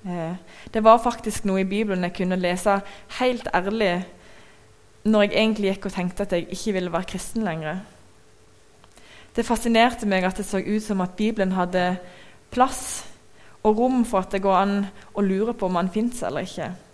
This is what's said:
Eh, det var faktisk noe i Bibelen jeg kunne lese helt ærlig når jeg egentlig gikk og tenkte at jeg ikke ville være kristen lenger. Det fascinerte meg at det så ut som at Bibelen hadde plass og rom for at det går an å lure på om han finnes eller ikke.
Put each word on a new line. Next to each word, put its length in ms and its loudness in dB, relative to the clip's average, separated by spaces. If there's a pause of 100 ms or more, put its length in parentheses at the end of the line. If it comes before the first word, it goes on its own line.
Eh, 300 -6 (380)
det 100 0
var 200 8
faktisk 460 -2
noe 140 0
i 40 -2
Bibelen 380 0
jeg 160 -6
kunne 180 0
lese 380 2 (420)
helt 340 0
ærlig 520 0 (960)
når 220 4
jeg 80 -4
egentlig 380 2
gikk 180 -6
og 60 -10
tenkte 280 -4
at 120 -2
jeg 180 -2
ikke 220 -4
ville 180 -2
være 160 -4
kristen 340 -6
lenger. 380 -4 (1500)
Det 120 0
fascinerte 600 2
meg 180 2
at 120 -2
det 80 -4
så 120 -2
ut 240 -2
som 180 -2
at 160 -4
Bibelen 380 0
hadde 420 0 (540)
plass 540 0 (580)
og 140 6
rom 280 4
for 180 0
at 80 -8
det 120 -2
går 120 4
an 220 2 (360)
å 100 0
lure 300 0
på 140 -2
om 120 0
han 140 0
finnes 300 -2
eller 240 -4
ikke. 240 -8 (220)